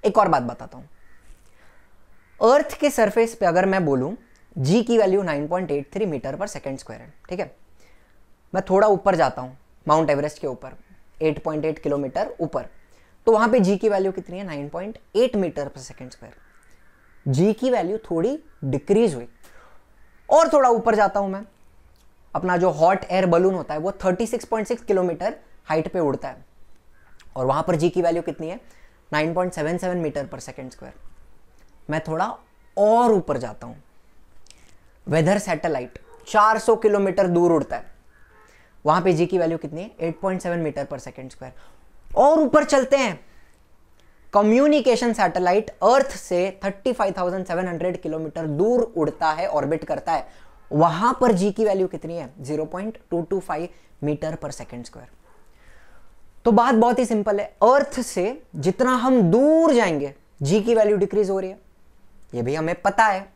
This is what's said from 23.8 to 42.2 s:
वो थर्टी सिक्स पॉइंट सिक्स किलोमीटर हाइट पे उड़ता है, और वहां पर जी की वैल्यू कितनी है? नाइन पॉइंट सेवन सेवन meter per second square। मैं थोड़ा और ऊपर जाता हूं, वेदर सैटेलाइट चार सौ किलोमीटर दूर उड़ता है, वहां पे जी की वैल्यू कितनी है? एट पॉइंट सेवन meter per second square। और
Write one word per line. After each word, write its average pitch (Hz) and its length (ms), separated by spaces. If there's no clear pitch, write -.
वो 185 120
थर्टी 185 340
सिक्स 226 180
पॉइंट 220 240
सिक्स 233 160
किलोमीटर 185 520
हाइट 160 280
पे 185 80
उड़ता 139 280
है, - 160
और 131 100
वहां 139 160
पर 175 140
जी 165 140
की 180 120
वैल्यू 170 200
कितनी 160 260
है? 196 120
नाइन 156 220
पॉइंट 180 180
सेवन 165 260
सेवन 180 260
meter 143 240
per 131 120
second 131 300
square। - 260
मैं 156 100
थोड़ा 165 380
और 226 340
ऊपर 175 240
जाता 120 300
हूं, 120 80
वेदर 165 300
सैटेलाइट 156 600
चार 214 300
सौ 220 180
किलोमीटर 202 500
दूर 175 260
उड़ता 143 240
है, - 140
वहां 160 160
पे 185 100
जी 165 140
की 185 120
वैल्यू 165 200
कितनी 156 240
है? 226 80
एट 165 200
पॉइंट 185 200
सेवन 175 240
meter 143 220
per 139 140
second 131 300
square। 127 200
और 294 220